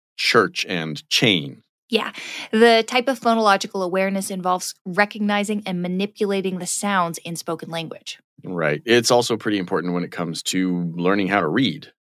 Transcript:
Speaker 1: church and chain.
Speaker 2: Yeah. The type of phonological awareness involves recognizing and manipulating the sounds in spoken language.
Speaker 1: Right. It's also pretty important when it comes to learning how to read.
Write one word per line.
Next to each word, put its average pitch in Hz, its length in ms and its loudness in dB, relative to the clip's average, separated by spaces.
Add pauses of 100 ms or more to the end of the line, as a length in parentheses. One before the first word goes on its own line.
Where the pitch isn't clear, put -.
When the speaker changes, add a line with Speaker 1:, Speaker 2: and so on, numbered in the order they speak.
(180)
Speaker 1:
church - 520 2
and 80 400 -6
chain. 82 540 0 (260)
Speaker 2:
Yeah. - 220 -2 (400)
The 226 360 6
type 247 200 0
of 262 120 -2
phonological 208 640 2
awareness 190 460 0
involves 185 460 -2 (100)
recognizing 208 800 0
and 180 160 -2
manipulating 190 760 -2
the 175 80 -6
sounds 180 520 0
in 170 160 -8
spoken 165 360 -8
language. - 480 -10 (240)
Speaker 1:
Right. 80 420 -2
It's 120 260 4
also 120 260 2
pretty 107 200 -2
important 90 360 -2
when 87 100 -2
it - 80 -8
comes 85 320 -6
to 90 520 0
learning 92 320 2
how 98 120 2
to 82 80 0
read. 90 440 -2 (120)